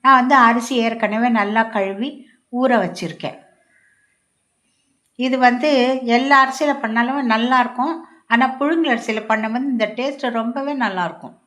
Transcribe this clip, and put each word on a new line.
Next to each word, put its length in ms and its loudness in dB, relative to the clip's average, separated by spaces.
நான் 160 8
வந்து 160 4
அரிசி 260 0
ஏற்கனவே 540 0
நல்லா 240 0
கழுவி 360 -4
ஊற 240 2
வச்சிருக்கேன். 520 -8
இது 100 0
வந்து 220 2
எல்லா 260 4
அரிசியில 300 -2
பண்ணாலும் 500 -2
நல்லா 300 2
இருக்கும், 300 -4
ஆனா 160 2
புழுங்கல் 340 0
அரிசியில 380 -4
பண்ணும்போது 420 -2
இந்த 140 0
டேஸ்ட் 280 -6
ரொம்பவே 360 -6
நல்லா 240 -4
இருக்கும். 260 -16